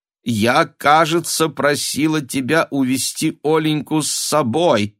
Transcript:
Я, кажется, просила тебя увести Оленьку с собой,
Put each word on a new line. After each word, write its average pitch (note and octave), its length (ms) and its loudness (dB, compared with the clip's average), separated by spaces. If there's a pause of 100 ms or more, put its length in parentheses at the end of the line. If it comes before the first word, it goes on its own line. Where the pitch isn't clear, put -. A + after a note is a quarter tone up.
(220)
Я, A#2+ 440 2
кажется, D#3+ 840 0
просила C#3+ 720 -2
тебя C#3 500 -2
увести C3+ 720 -2
Оленьку D#3 600 0
с - 100 -4
собой, C#3 880 0